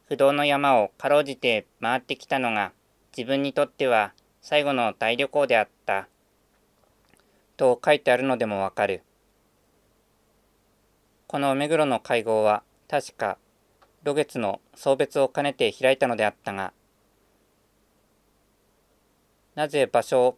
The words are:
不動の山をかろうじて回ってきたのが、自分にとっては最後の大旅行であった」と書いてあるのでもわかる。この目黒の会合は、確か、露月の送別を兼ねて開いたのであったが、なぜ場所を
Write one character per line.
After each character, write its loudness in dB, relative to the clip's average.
不 -8
動 4
の 0
山 2
を 2
か -4
ろ 4
う 2
じ -10
て -2
回 -2
っ -8
て -8
き -20
た -2
の -2
が、 -4
自 -8
分 -2
に -4
と 0
っ -4
て -4
は 0
最 0
後 -2
の -2
大 -2
旅 -2
行 -2
で 2
あ 4
っ -12
た」 -4
と 2
書 4
い 2
て 0
あ 4
る -2
の 0
で -2
も -2
わ -2
か -2
る。 -4
こ -6
の 0
目 -2
黒 0
の 0
会 -2
合 0
は、 2
確 -6
か、 -6
露 -2
月 -4
の -4
送 0
別 -2
を 2
兼 -4
ね -4
て 0
開 2
い -6
た -2
の -2
で 0
あ 0
っ -6
た -8
が、 -8
な -2
ぜ 0
場 0
所 2
を -4